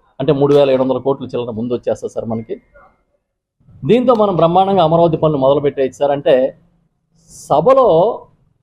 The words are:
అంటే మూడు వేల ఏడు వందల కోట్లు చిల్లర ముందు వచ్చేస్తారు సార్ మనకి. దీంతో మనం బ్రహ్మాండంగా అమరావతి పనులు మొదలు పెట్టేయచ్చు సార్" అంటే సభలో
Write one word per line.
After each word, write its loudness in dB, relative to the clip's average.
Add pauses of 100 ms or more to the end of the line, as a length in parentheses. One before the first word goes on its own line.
(200)
అంటే -2
మూడు 2
వేల 4
ఏడు 0
వందల -2
కోట్లు -6
చిల్లర -8
ముందు -6
వచ్చేస్తారు -6
సార్ -10
మనకి. -10 (1200)
దీంతో 2
మనం 0
బ్రహ్మాండంగా 2
అమరావతి 2
పనులు 0
మొదలు 2
పెట్టేయచ్చు -2
సార్" -2
అంటే 0 (580)
సభలో 0 (340)